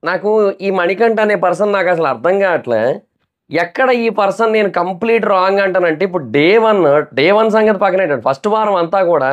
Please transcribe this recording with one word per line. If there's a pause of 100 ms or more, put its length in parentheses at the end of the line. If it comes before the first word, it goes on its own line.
నాకు (360)
ఈ (100)
మణికంఠ
అనే (100)
పర్సన్
నాకు
అసలు
అర్థం
కావట్లే. (800)
ఎక్కడ (180)
ఈ (100)
పర్సన్
నేను
కంప్లీట్ (100)
రాంగ్
అంటానంటే
ఇప్పుడు (100)
డే (180)
వన్, (380)
డే (120)
వన్
సంగతి
పక్కన
పెట్టండి,
ఫస్ట్
వారం
అంతా (100)
కూడా